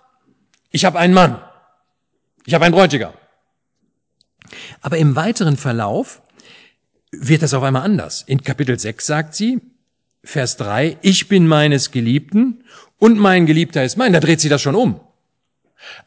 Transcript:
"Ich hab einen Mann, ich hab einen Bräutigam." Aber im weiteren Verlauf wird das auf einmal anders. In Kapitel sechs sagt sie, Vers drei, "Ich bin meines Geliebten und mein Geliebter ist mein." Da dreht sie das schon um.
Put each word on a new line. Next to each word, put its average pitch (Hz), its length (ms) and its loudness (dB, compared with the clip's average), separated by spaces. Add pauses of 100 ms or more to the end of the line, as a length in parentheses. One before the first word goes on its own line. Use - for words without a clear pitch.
(720)
"Ich 156 120 -2
hab 180 120 0
einen 175 180 2
Mann, 156 260 4 (1040)
ich 135 100 -4
hab 160 80 2
einen 170 120 4
Bräutigam." 147 400 2 (1700)
Aber 151 180 -6
im 147 160 2
weiteren 165 420 -2
Verlauf 117 640 -6 (920)
wird 151 300 0
das 143 120 -2
auf 131 80 -2
einmal 135 200 -2
anders. 156 400 -4
In 135 200 -4
Kapitel 127 380 -4
sechs - 260 -10
sagt 156 300 -6
sie, 240 240 -4 (640)
Vers 127 320 -6
drei, 120 440 -4
"Ich 185 280 0
bin 185 180 4
meines 151 460 2
Geliebten 143 720 -2 (340)
und 226 180 6
mein 185 300 4
Geliebter 156 380 0
ist - 120 -6
mein." 240 160 0
Da 165 60 4
dreht 160 220 0
sie 151 80 -2
das 143 120 0
schon 143 140 -2
um. 196 240 0 (1080)